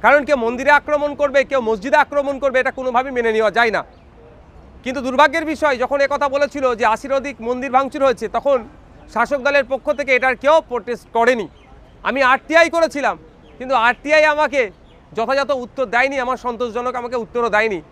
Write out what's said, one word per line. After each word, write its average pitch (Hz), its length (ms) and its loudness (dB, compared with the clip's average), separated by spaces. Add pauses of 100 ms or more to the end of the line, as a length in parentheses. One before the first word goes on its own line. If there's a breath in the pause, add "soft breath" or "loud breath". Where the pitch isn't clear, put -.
কারণ 269 240 4
কেউ 294 120 2
মন্দিরে 247 340 0
আক্রমণ 294 440 0
করবে, 277 280 0
কেউ 269 180 -2
মসজিদে 226 360 0
আক্রমণ 277 420 0
করবে, 262 200 0
এটা 254 120 -2
কোনোভাবেই 254 400 -2
মেনে 233 220 0
নেওয়া 220 180 2
যায় 226 200 2
না। 165 120 -2 (1000)
কিন্তু 262 180 -4
দুর্ভাগ্যের 285 440 2
বিষয়, 294 320 0
যখন 262 240 -2
এ 277 80 4
কথা 285 200 0
বলেছিল 277 460 0
যে 226 100 -2
আশির 226 280 0
অধিক 277 280 -4
মন্দির 247 300 -4
ভাঙচুর 269 340 -2
হয়েছে, 233 220 0
তখন 240 360 -2 (500)
শাসক 233 240 -2
দলের 277 260 0
পক্ষ 269 300 -4
থেকে 269 220 0
এটার 254 200 0
কেউ 302 320 4
প্রোটেস্ট 240 460 -8
করেনি। 233 340 2 (560)
আমি 254 200 -2
আরটিআই 302 460 4
করেছিলাম, 285 480 0 (400)
কিন্তু 254 180 -4
আরটিআই 247 480 2
আমাকে 285 480 0 (420)
যথাযথ 269 380 -2
উত্তর 254 340 -4
দেয়নি, 262 340 0
আমার 247 180 -4
সন্তোষজনক 240 580 -6
আমাকে 240 200 -8
উত্তরও 233 340 -4
দেয়নি। 208 320 0 (100)